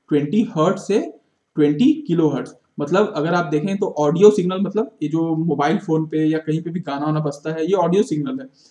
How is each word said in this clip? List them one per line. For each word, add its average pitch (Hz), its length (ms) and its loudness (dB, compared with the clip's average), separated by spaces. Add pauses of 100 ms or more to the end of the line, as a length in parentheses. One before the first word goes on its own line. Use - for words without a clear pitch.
(100)
ट्वेंटी 156 320 2 (140)
हर्ट्ज 185 260 2
से 208 180 0 (560)
ट्वेंटी 151 360 4 (160)
किलोहर्ट्ज। 147 460 0 (260)
मतलब 180 360 0
अगर 160 180 0
आप 170 160 -2
देखें 156 280 -2
तो - 200 -4
ऑडियो 165 320 4
सिग्नल, 185 300 -2
मतलब 208 420 -4
ये 147 60 -2
जो 165 280 -2
मोबाइल 160 420 0
फोन 160 280 -2
पे 156 180 -2
या 156 140 0
कहीं 156 240 -2
पे 170 80 -8
भी 170 100 -6
गाना 143 260 -6
वाना 156 140 0
बजता 156 320 -4
है, 160 140 -2
ये 190 80 0
ऑडियो 180 280 4
सिग्नल 139 380 -4
है। - 80 -14 (220)